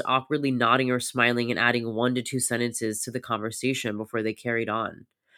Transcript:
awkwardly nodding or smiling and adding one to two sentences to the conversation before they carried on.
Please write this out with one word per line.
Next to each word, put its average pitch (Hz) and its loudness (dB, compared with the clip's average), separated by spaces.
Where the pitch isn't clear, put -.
awkwardly 135 0
nodding 123 4
or 123 2
smiling 120 2
and 104 -2
adding 117 2
one 123 2
to 123 0
two 127 -4
sentences 117 -2
to 120 -6
the 120 -6
conversation 113 -4
before 110 -4
they 110 -2
carried 117 -2
on. 107 -4